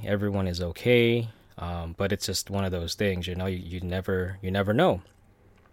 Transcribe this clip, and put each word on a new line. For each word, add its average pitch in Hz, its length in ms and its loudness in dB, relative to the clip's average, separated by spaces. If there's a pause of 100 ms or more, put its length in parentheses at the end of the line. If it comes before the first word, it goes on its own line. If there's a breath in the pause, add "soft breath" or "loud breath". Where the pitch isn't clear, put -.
everyone 101 420 0
is 87 140 -2
okay, 117 680 4 (300 soft breath)
um, 87 400 -6
but 98 140 0
it's - 140 -2
just - 220 -4
one 98 160 0
of 92 60 -2
those 85 240 -4
things, 92 320 0
you 90 80 -4
know, 92 120 -2
you, 95 100 -2
you 87 240 -8
never, 92 600 -2
you 92 120 -2
never 98 200 2
know. 123 300 4 (720)